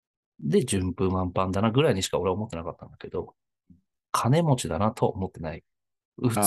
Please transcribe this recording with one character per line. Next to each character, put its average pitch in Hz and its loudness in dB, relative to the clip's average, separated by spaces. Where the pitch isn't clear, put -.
で、 165 4
順 92 0
風 95 0
満 92 0
帆 95 0
だ 98 0
な 113 4
ぐ 127 2
ら 151 4
い 98 2
に 95 -2
し - -4
か 73 0
俺 92 0
は 92 0
思 107 -6
っ - -16
て - -10
な 82 -8
か 82 -8
っ 78 -16
た - -16
ん - -20
だ - -20
け - -14
ど、 87 -8
金 135 4
持 151 4
ち - -4
だ 82 -2
な 107 2
と - 0
は - 0
思 98 -4
っ - -10
て - -16
な 80 -8
い。 78 -14
普 123 0
通 113 0